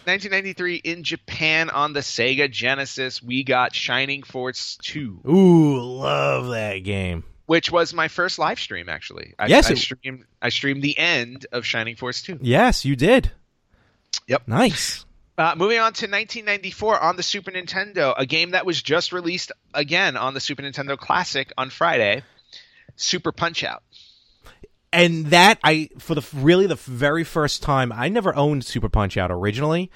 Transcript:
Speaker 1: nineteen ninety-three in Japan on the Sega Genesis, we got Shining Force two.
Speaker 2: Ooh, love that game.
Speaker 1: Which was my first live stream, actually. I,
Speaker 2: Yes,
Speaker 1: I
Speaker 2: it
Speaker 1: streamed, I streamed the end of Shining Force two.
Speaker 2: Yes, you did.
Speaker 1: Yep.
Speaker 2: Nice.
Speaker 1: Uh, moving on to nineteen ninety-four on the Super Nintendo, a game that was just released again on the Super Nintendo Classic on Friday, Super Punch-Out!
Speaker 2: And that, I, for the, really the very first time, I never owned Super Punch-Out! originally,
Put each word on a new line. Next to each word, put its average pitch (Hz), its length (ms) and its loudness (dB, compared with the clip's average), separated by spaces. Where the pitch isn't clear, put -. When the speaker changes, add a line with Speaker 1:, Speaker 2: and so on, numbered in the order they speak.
Speaker 1:
nineteen 196 240 -2
ninety-three 185 460 -4
in 170 260 -8
Japan 160 680 -2
on 147 240 -2
the 143 60 -4
Sega 135 500 0
Genesis, 127 720 -4
we 123 220 -4
got 127 320 2
Shining 135 480 -4
Force - 580 -8
two. 117 380 -10
Speaker 2:
Ooh, 165 500 8
love 131 680 -2
that 107 300 -4
game. 92 440 -4
Speaker 1:
Which 160 260 0
was 170 220 2
my 160 140 -2
first - 320 -4
live 175 200 -2
stream, 87 300 -10
actually. - 480 -12
I, 107 100 -2
Speaker 2:
Yes, 214 220 6
Speaker 1:
I 175 40 4
Speaker 2:
it 127 40 -2
Speaker 1:
streamed, 131 480 -8
I 120 80 0
streamed 139 320 -2
the 143 160 -2
end 131 540 -2
of 120 140 -4
Shining 113 320 -4
Force 123 260 -8
two. 170 180 -12
Speaker 2:
Yes, 143 440 4
you 139 100 0
did. 190 360 4
Speaker 1:
Yep. 131 200 -2
Speaker 2:
Nice. - 580 0
Speaker 1:
Uh, 165 180 2
moving 214 240 2
on 226 140 2
to 226 140 -8
nineteen 208 380 -6
ninety-four 202 540 0
on 175 160 2
the 180 80 -6
Super 196 280 -6
Nintendo, 185 680 -2
a 135 80 0
game 165 260 0
that 180 140 0
was 160 160 -2
just 165 320 -2
released 175 380 -6
again 151 440 0
on 131 160 -2
the 135 60 -8
Super 135 240 -8
Nintendo 139 340 -8
Classic - 600 -2
on 131 120 -4
Friday, 135 540 0
Super 170 360 -4
Punch-Out! 165 520 -4
Speaker 2:
And 170 340 4
that, 180 360 8
I, 156 260 2
for - 160 -4
the, 147 200 -4
really 170 320 6
the 156 80 -2
very 143 480 -2
first 147 400 -2
time, 131 300 0
I 120 160 -2
never 196 260 0
owned 143 300 2
Super 110 240 -4
Punch-Out! 98 420 0
originally, 135 640 -2